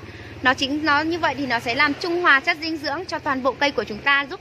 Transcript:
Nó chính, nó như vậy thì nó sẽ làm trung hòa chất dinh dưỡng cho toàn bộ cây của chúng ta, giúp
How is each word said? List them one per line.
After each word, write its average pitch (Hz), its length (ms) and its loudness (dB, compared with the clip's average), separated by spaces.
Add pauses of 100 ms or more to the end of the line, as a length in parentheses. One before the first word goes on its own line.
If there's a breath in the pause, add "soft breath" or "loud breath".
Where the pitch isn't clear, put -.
(420 loud breath)
Nó 262 120 4
chính, 285 300 -2
nó 294 160 4
như 330 180 -2
vậy 320 200 0
thì 285 80 -2
nó 240 120 0
sẽ 233 160 -2
làm 285 200 4
trung 349 280 -2
hòa 285 180 6
chất 339 200 0
dinh 320 160 -4
dưỡng 294 280 -4
cho 330 140 -6
toàn 262 240 -2
bộ 262 100 2
cây 285 180 0
của 233 140 -2
chúng 202 140 -8
ta, 277 320 2
giúp 370 100 -8